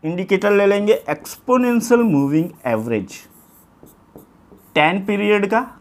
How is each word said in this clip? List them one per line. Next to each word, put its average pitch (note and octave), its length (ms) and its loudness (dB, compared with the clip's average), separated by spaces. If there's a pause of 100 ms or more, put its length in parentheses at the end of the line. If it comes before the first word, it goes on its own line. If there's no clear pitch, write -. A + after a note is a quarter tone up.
इंडिकेटर F#3 480 -2
ले G3+ 140 4
लेंगे G3+ 280 2 (160)
एक्सपोनेंशियल A#3+ 880 0
मूविंग D#3 500 2 (160)
एवरेज A2 480 -4 (1600)
टेन F3 300 0
पीरियड G#3 420 0
का A3+ 200 -2 (140)